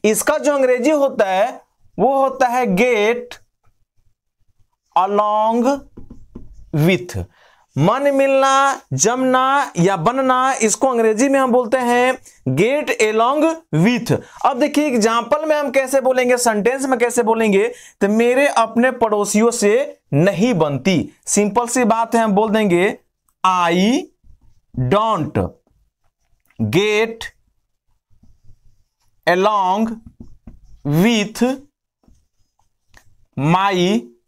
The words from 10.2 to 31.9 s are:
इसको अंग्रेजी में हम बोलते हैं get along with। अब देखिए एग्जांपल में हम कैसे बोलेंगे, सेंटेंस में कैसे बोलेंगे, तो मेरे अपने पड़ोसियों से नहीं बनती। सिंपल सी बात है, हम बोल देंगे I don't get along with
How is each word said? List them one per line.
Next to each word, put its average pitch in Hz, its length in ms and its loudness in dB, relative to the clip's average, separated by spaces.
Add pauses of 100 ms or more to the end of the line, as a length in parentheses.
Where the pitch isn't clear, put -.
इसको 220 260 0
अंग्रेजी 226 400 0
में 269 120 2
हम 254 120 2
बोलते 247 260 0
हैं 247 340 2 (440)
get 247 360 0 (100)
along 233 440 2 (300)
with। 226 360 0 (340)
अब 254 140 0
देखिए 294 260 0
एग्जांपल 233 600 0
में 302 100 0
हम 285 140 -4
कैसे 269 300 0
बोलेंगे, 247 360 0
सेंटेंस 240 500 -2
में 254 120 0
कैसे 233 240 0
बोलेंगे, 220 440 2 (340)
तो 196 80 2
मेरे 240 400 2
अपने 233 440 0
पड़ोसियों 214 580 0
से 226 500 0 (140)
नहीं 190 400 2
बनती। 147 560 0 (160)
सिंपल 208 420 0
सी 254 160 0
बात 226 300 -2
है, 226 80 2
हम 214 100 0
बोल 208 180 2
देंगे 202 480 0 (460)
I 185 580 2 (840)
don't 180 600 -2 (1080)
get 208 680 -2 (2000)
along 196 640 0 (1000)
with 208 560 0 (1900)